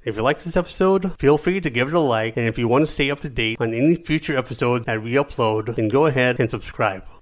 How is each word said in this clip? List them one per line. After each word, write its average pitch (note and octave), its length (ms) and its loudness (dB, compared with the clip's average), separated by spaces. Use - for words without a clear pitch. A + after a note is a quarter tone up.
If G#2+ 120 -6
you A2 60 -2
like C#3+ 200 0
this E3+ 140 -4
episode, F#3 600 0
feel C#3+ 180 4
free F#3 240 0
to E3 80 -4
give B2 200 0
it D#3 60 -4
a F3 60 4
like, A2+ 380 0
and A#2 80 0
if A2+ 100 -2
you A#2 100 -2
want C3+ 200 4
to - 40 -6
stay C#3 200 0
up C#3+ 100 -4
to D#3 80 -10
date A2+ 320 -2
on A#2 140 -2
any D3 220 4
future D#3 420 -2
episodes B2 480 -2
that A2 160 -2
we A#2 120 -6
upload, A2+ 600 0
then A2 140 0
go C#3 180 4
ahead B2+ 340 2
and A#2+ 100 0
subscribe. G#2 540 -4